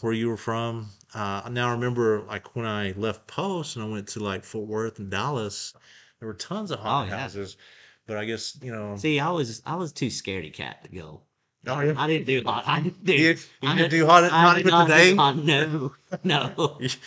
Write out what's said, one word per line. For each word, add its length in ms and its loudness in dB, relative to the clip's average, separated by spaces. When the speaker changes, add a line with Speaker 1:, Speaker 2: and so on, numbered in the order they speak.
Speaker 1:
where 120 0
you 160 0
were 80 -4
from? 520 -6
Uh, 360 -6
now 180 0
I 20 0
remember, 560 0
like, 280 -10
when 120 -6
I 280 -4
left 320 -6
Post 480 -6
and 80 -8
I 60 -6
went 200 -8
to, 100 -10
like, 240 -4
Fort 240 -10
Worth 320 -6
and 100 -10
Dallas, 640 -6
there 80 -14
were 80 -10
tons 360 -8
of 80 -8
haunted 340 -2
Speaker 2:
Oh, 20 -6
yeah. 80 -6
Speaker 1:
houses. 340 -10
But 100 -6
I 80 -4
guess, 360 -8
you 100 -10
know 260 -8
Speaker 2:
See, 220 0
I 120 0
was, 340 -4
I 100 -6
was 180 -6
too 140 -4
scaredy 460 -8
cat 300 -12
to 60 -20
go. 320 -16
Speaker 1:
Oh, 120 -4
yeah. 160 2
Speaker 2:
I 120 0
didn't 180 0
do 180 0
haunt-, 240 -4
I 140 2
didn't 240 -4
do 80 4
Speaker 1:
You, 160 6
you 60 2
Speaker 2:
I 60 0
Speaker 1:
didn't 160 2
Speaker 2:
did, 80 2
Speaker 1:
do 80 4
haunted, 240 10
Speaker 2:
I 120 6
Speaker 1:
not 120 10
Speaker 2:
did 60 0
Speaker 1:
even 100 4
Speaker 2:
not 160 6
do 60 4
Speaker 1:
today? 220 8
Speaker 2:
haunt-, 300 2
no, 480 0
<laughs> 140 -10
no. 560 -2
Speaker 1:
You, 100 -2